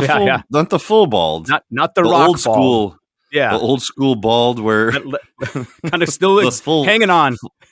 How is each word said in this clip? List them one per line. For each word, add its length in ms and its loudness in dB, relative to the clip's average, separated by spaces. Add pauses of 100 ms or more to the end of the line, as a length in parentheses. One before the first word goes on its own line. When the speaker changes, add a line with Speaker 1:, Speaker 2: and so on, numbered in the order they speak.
Speaker 1:
the 60 2
Speaker 2:
yeah, 100 2
Speaker 1:
full, 100 0
Speaker 2:
yeah. 240 0
Speaker 1:
not 200 0
the 80 0
full 280 2
bald. 420 -2
Speaker 2:
Not, 220 -2
not 260 -4
the 60 4
Speaker 1:
The 80 2
Speaker 2:
rock 180 4
Speaker 1:
old 160 0
Speaker 2:
bald. 120 0
Speaker 1:
school, 420 0 (340)
Speaker 2:
Yeah. 200 0
Speaker 1:
the 60 0
old 240 -2
school 320 -2
bald 460 0
where 320 0
Speaker 2:
That 140 -6
le-, 120 -8 (260)
Speaker 1:
<laughs> 460 -10
Speaker 2:
kinda 200 -2
still 260 0
Speaker 1:
the 100 2
Speaker 2:
is 140 -4
Speaker 1:
full 240 -2
Speaker 2:
hanging 260 2
on. 260 2 (360)